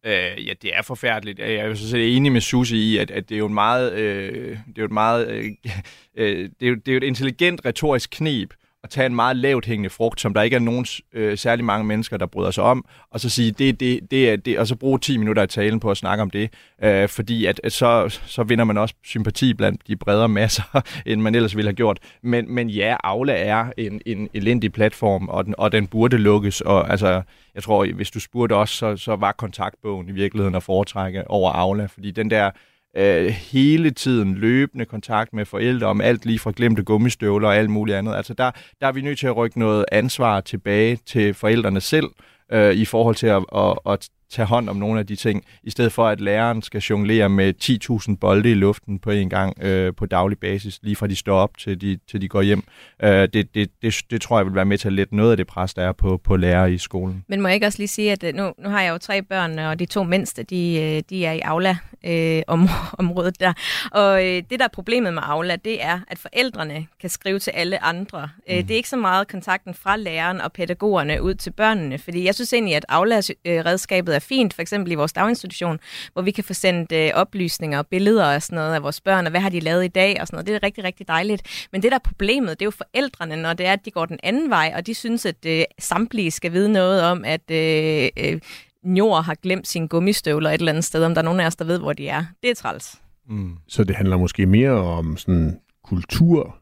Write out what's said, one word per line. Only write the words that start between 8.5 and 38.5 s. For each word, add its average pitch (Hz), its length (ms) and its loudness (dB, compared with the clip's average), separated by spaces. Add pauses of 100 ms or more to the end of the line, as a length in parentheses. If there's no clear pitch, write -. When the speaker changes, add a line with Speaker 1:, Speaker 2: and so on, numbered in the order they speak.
Speaker 1:
at 113 60 -20
tage 135 160 0
en 123 100 0
meget 123 220 2
lavt 127 280 2
hængende 104 240 -2
frugt, - 320 -2
som 104 120 -2
der 107 80 4
ikke 117 140 4
er 123 40 4
nogen 120 260 0
s-, - 160 -12 (120)
øh, 107 240 0
særlig 117 280 0
mange 107 200 0
mennesker, 107 320 -2
der 90 80 -2
bryder 92 260 -2
sig 95 120 0
om, 123 220 4 (260)
og 117 80 -8
så 123 100 -4
sige, 113 220 2
det, 131 280 0
det, 127 200 0 (120)
det 131 180 4
er, 107 60 4
det, 113 240 -2
og 113 80 2
så 120 80 -2
bruge 135 240 0
ti 135 180 0
minutter 107 240 2
af 98 80 2
talen 107 300 0
på 107 120 -2
at 98 60 0
snakke 101 240 -2
om 98 80 -2
det, 104 200 -2 (340)
øh, 101 260 4
fordi 113 360 -2
at, - 180 0
at 113 100 -2
så, 117 520 2
så - 180 -4
vinder 117 200 2
man 107 140 2
også 110 260 0
sympati 110 500 0
blandt 101 340 0
de 104 80 -2
bredere 110 340 2
masser, 107 520 0 (100)
<laughs> - 200 -14
end 110 100 2
man 110 140 2
ellers 110 200 2
ville 107 140 0
have 95 60 -2
gjort. 107 240 0 (240)
Men, 120 320 -2
men 120 140 -2
ja, 104 340 0
Aula 120 340 0
er 104 280 0 (120)
en, 107 280 -6
en 107 280 -6
elendig 110 400 0
platform, 104 560 0
og 92 160 -2
den, 104 120 -4
og 101 140 2
den 104 160 2
burde 117 300 4
lukkes, 104 440 4
og 95 300 2
altså, 95 300 2 (340)
jeg 101 80 -12
tror, 101 300 4
hvis 95 180 -6
du 113 80 -8
spurgte 117 340 -2
os, 104 160 2
så, 107 280 -4
så 110 180 -4
var 98 160 0
kontaktbogen 95 800 -8
i - 20 -10
virkeligheden 98 440 -2
at 90 80 -2
foretrække 95 680 -2
over 92 200 2
Aula, 98 340 0
fordi 98 260 -10
den 107 200 -4
der, 101 200 2 (460)
øh, 98 340 4
hele 143 600 2
tiden 113 440 0
løbende 123 500 0
kontakt 110 480 -4
med 107 120 -4
forældre 110 420 0
om 101 140 2
alt 113 240 2
lige 113 140 0
fra 107 160 -4
glemte 113 280 2
gummistøvler 107 640 2
og 101 100 6
alt 107 120 4
muligt 107 280 0
andet. 104 180 -4
Altså 104 180 -8
der, 127 180 0 (300)